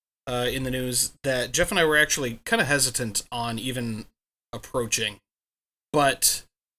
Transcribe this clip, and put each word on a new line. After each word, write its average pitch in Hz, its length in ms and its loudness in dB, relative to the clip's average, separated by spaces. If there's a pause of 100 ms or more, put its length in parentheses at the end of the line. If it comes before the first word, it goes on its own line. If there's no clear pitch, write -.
(260)
uh, 123 240 -2
in 131 140 -4
the 127 80 -4
news 127 400 -2 (100)
that 123 300 -2
Jeff 170 180 0
and 202 80 0
I 170 60 4
were 156 120 4
actually 143 480 2
kinda 226 200 2
hesitant 131 680 0
on 117 300 -4
even 117 460 -6 (460)
approaching. 110 680 -4 (720)
But - 500 2 (360)